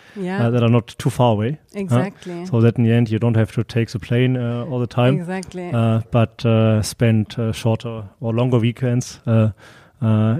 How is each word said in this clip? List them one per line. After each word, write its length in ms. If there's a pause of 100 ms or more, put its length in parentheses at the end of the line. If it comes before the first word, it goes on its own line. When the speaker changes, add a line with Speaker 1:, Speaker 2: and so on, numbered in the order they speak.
(180)
Speaker 1:
Yeah. 300
Speaker 2:
uh, 40
that 140
are 40
not 200 (100)
too 120
far 240
away, 240 (140)
huh? 80
Speaker 1:
Exactly. 680
Speaker 2:
So 140
that 160
in 80
the 80
end 160
you 120
don't 160
have 160
to 100
take 280
the 100
plane, 360
uh, 320
all 120
the 80
time. 260
Speaker 1:
Exactly. 580
Speaker 2:
Uh, 280 (100)
but, 340
uh, 380
spend, 560
uh, 140
shorter 500 (180)
or 140
longer 240
weekends, 720
uh, 220 (520)
uh, 380